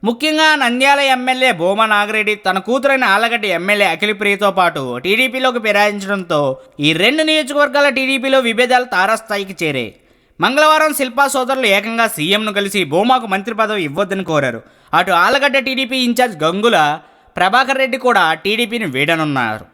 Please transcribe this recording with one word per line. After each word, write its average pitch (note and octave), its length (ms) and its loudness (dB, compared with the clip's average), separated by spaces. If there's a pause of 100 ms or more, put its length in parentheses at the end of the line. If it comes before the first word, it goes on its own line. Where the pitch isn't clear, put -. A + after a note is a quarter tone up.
ముఖ్యంగా D#4 440 0 (140)
నంద్యాల C4+ 400 2 (120)
ఎమ్మెల్యే B3+ 460 0
భూమా G3 320 2
నాగిరెడ్డి G#3+ 420 0 (120)
తన F#3+ 200 0
కూతురైన C4 480 0
ఆలగడ్డ A3+ 320 0 (120)
ఎమ్మెల్యే G3+ 360 0
అఖిలప్రియతో G3+ 640 -2
పాటు E3+ 240 0 (220)
టీడీపీలోకి B3 640 0
ఫిరాయించడంతో G3+ 760 0 (400)
ఈ D3 140 2
రెండు A#3+ 360 2
నియోజకవర్గాల C#4+ 680 2
టీడీపీలో C4+ 520 0
విభేదాలు B3 480 0
తారాస్థాయికి G3+ 640 -2
చేరాయి. C3+ 280 -4 (500)
మంగళవారం D4+ 600 2
శిల్పా C4 280 0
సోదరులు C4 400 -2 (100)
ఏకంగా A3+ 380 -2
సీఎంను G3+ 440 -2
కలిసి G3+ 240 -2 (100)
భూమాకు A#3 400 2
మంత్రి G3+ 280 -4
పదవి G#3 280 -2
ఇవ్వొద్దని F#3+ 400 -4
కోరారు. C3+ 320 -2 (320)
అటు F#3 200 2 (100)
ఆలగడ్డ C4 340 2 (100)
టీడీపీ C4 400 -4
ఇన్ఛార్జ్ A#3+ 380 0
గంగుల G3+ 320 2 (580)
ప్రభాకర్ B3 480 2
రెడ్డి C4 220 -4
కూడా G#3+ 180 4 (220)
టీడీపీని A3 500 -2
వీడనున్నారు. C#3 800 -2